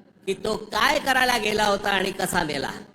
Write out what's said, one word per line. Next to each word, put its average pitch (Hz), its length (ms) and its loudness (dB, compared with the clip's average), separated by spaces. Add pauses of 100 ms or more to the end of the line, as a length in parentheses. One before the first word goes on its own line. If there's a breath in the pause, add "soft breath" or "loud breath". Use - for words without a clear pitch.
(260)
की 196 80 0
तो 214 240 -2
काय 247 420 0
करायला 254 380 2
गेला 214 280 0
होता 202 240 2
आणि 190 220 0
कसा 180 320 -2
मेला. 139 280 -4 (240)